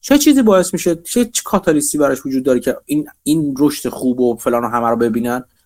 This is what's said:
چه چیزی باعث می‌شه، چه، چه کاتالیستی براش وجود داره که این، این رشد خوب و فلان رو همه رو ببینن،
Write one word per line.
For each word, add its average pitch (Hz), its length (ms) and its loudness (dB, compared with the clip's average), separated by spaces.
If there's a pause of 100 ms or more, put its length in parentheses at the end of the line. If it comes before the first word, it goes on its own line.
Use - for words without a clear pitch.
چه 285 160 4
چیزی 285 240 4
باعث 190 320 4
می‌شه، 170 220 0
چه، 233 300 -2
چه - 180 -8
کاتالیستی 156 540 0
براش 139 280 0
وجود 131 180 -4
داره 127 160 2
که 123 260 -4
این، 147 220 -4 (160)
این 147 360 0
رشد 143 300 0
خوب 127 300 -4
و 123 160 2
فلان 120 260 -2
رو 120 80 -4
همه 117 180 -2
رو 117 80 2
ببینن، 120 480 -2 (220)